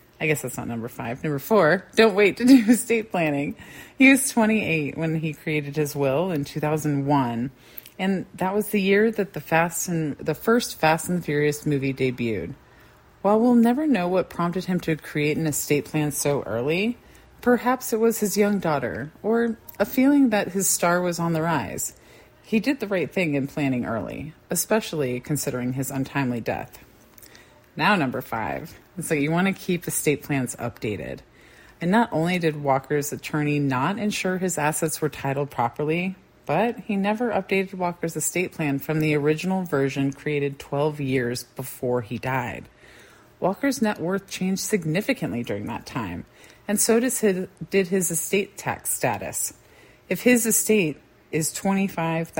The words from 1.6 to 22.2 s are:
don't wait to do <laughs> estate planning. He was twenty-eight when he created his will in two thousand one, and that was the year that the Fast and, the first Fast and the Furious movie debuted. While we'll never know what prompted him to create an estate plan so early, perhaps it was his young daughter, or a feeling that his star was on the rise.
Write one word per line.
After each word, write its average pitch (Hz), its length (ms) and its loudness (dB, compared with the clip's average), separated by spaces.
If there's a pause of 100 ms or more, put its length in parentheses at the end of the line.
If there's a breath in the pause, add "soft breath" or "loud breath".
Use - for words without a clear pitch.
don't 220 220 6
wait 196 220 4
to 233 60 -2
do 254 120 10
<laughs> 226 160 8
estate 226 400 0
planning. 151 440 0 (440 loud breath)
He 262 100 8
was 269 220 4
twenty-eight 208 640 0
when 160 220 -2
he 156 120 -4
created 147 440 -4
his 147 200 -2
will 143 360 0
in 143 120 -2
two 147 160 -8
thousand 147 460 0
one, 131 460 0 (480 loud breath)
and 190 340 0
that 185 220 -2
was 214 140 -2
the 208 120 0
year 202 300 4
that 202 220 -4
the 160 60 -10
Fast 165 480 0
and, 160 300 -2
the 156 160 -4
first - 460 0
Fast 160 280 2
and 175 120 0
the 165 40 -6
Furious 147 440 0
movie 139 260 0
debuted. 123 640 -2 (640 soft breath)
While 214 180 4
we'll 247 140 4
never 240 320 4
know 196 220 2
what 180 200 2
prompted 175 380 -2
him 185 140 0
to 165 160 -2
create 151 420 -2
an 160 80 -2
estate 147 400 0
plan 151 260 -2
so 143 360 -2
early, 160 500 -2 (440 loud breath)
perhaps 247 520 2
it 220 60 2
was 226 200 2
his 202 180 0
young 208 200 4
daughter, 135 540 -2 (100)
or 233 380 0 (200)
a 202 60 2
feeling 269 460 4
that 196 220 0
his 190 140 0
star 175 320 2
was 175 200 -2
on 170 140 0
the 160 100 0
rise. 151 500 -4 (480 loud breath)